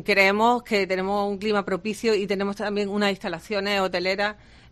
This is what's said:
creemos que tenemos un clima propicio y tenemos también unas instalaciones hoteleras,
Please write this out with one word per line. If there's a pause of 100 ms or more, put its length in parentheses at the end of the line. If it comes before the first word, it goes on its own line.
creemos
que
tenemos
un
clima
propicio
y
tenemos
también
unas
instalaciones
hoteleras, (360)